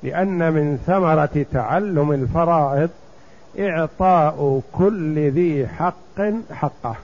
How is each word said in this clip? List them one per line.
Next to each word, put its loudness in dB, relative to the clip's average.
لأن 0
من 0
ثمرة 2
تعلم 0
الفرائض 0
إعطاء 2
كل 0
ذي 0
حق -6
حقه. -6